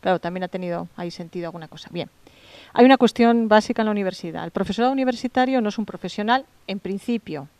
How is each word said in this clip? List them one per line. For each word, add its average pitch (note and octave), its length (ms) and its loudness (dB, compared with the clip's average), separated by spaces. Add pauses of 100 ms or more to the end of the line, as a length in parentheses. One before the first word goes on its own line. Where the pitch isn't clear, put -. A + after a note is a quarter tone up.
claro, F#3 180 0
también F3+ 240 -6
ha F3+ 60 -6
tenido F3 480 -6
ahí F3 140 -8
sentido E3+ 360 -10
alguna E3 220 -14
cosa. - 200 -18
Bien, - 200 -8 (640)
hay A#3+ 100 6
una C4 140 8
cuestión A#3 500 4
básica G#3+ 340 4
en A3 40 2
la G#3+ 60 0
universidad. F#3 520 -6
El E3+ 80 -10
profesorado G3+ 400 0
universitario B3+ 720 0
no G#3 80 0
es - 80 -6
un G#3+ 80 -2
profesional, G#3+ 580 -2 (240)
en F#3+ 120 -6
principio. F#3 680 -6 (120)